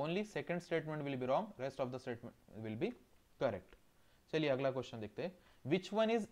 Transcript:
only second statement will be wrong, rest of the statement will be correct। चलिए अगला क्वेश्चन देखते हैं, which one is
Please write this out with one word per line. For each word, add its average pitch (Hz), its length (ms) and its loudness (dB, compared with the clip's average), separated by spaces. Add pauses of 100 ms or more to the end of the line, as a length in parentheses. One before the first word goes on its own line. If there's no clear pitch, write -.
only 175 260 0
second 170 340 -2
statement 156 440 -2
will 135 160 -2
be 127 80 0
wrong, 196 280 2
rest 135 260 -4
of 123 100 -4
the 131 100 -4
statement 113 600 -8
will 110 180 -4
be 208 80 2 (500)
correct। 113 360 -2 (560)
चलिए 156 180 4
अगला 135 200 4
क्वेश्चन 123 300 -4
देखते 107 220 -6
हैं, 180 100 -2 (320)
which 175 280 2
one 220 180 4
is 226 220 2